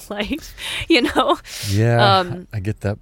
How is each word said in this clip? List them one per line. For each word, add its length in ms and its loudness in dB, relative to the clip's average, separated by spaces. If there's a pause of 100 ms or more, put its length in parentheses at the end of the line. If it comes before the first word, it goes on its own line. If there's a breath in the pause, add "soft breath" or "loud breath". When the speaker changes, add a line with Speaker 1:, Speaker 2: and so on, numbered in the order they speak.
Speaker 1:
life, 460 -8 (340 loud breath)
you 120 4
know? 360 0 (320 loud breath)
Speaker 2:
Yeah, 500 4
Speaker 1:
Um, 340 -6
Speaker 2:
I 60 -6
get 220 -6
that, 200 -4